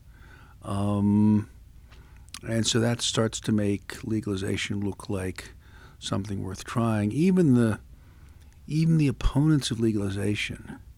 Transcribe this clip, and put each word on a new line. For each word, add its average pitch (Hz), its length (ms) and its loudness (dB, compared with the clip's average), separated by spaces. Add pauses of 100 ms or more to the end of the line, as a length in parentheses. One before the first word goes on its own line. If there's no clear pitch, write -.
(640)
Um, 101 880 2 (920)
and 113 240 -2
so 117 140 2
that 117 220 0
starts - 400 -2
to - 100 -4
make 104 520 -2
legalization 101 760 -4
look 101 280 -6
like 92 440 -8 (480)
something 101 420 -6
worth 95 220 -10
trying. 110 480 0
Even 170 420 4
the, 117 260 4 (840)
even 165 320 2
the 151 100 4
opponents 147 640 2
of 113 100 -4
legalization 104 1000 -2 (180)